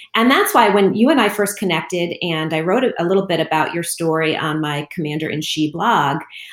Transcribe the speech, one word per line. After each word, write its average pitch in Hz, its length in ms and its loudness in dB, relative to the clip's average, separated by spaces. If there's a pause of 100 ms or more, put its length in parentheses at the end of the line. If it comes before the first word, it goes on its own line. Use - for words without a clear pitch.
(140)
And 226 160 4
that's 381 240 2
why 226 160 4
when 196 240 4
you 226 160 4
and 302 100 4
I 208 80 4
first 202 300 -4
connected 175 640 -2
and 160 320 -2
I 160 60 0
wrote 185 220 0
a, 247 160 0
a 170 60 0
little 190 220 2
bit 170 120 0
about 156 360 0
your 170 80 -2
story 160 540 0
on 156 240 -2
my 147 300 -4
Commander 156 380 -4
in 151 140 -4
She 156 280 -2
blog, 165 460 0 (360)